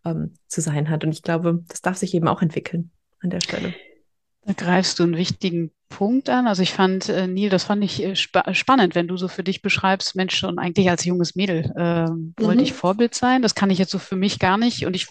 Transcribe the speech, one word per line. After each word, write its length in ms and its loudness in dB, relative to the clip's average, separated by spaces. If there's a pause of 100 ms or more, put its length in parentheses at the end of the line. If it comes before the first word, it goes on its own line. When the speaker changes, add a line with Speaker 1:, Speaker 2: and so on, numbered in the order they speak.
Speaker 1:
ähm, 300 -4 (140)
zu 120 -4
sein 300 0
hat.“ 140 -2
Und 80 0
ich 100 -12
glaube, 460 0
das 120 -12
darf 160 -2
sich 180 -4
eben 140 0
auch 140 0
entwickeln 480 -2 (300)
an 100 -4
der 100 -4
Stelle. 340 -6 (680)
Speaker 2:
Da 100 -2
greifst 440 2
du 60 4
einen 120 2
wichtigen 540 -2 (200)
Punkt 400 0
an. 160 2
Also 160 2
ich 100 0
fand, 380 2
äh, 160 0
Neil, 240 0
das 140 2
fand 200 0
ich, 180 -4
äh, 140 -4
spa-, 380 0
spannend, 400 4
wenn 140 0
du 100 -6
so 100 -4
für 160 -8
dich 160 -4
beschreibst, 560 0
„Mensch, 200 0
schon 220 -4
eigentlich 300 2
als 160 2
junges 320 0
Mädel, 400 0
ähm, 640 0
wollte 200 4
Speaker 3:
Mhm. 40 4
Speaker 2:
ich 80 -2
Vorbild 420 0
sein.“ 280 2
Das 120 2
kann 160 2
ich 80 2
jetzt 120 0
so 80 -4
für 180 -8
mich 220 0
gar 180 2
nicht 300 0
und 100 -2
ich 140 -6